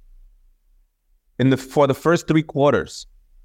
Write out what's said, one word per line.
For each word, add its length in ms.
in 120
the, 60
for 300
the 80
first 320
three 160
quarters. 640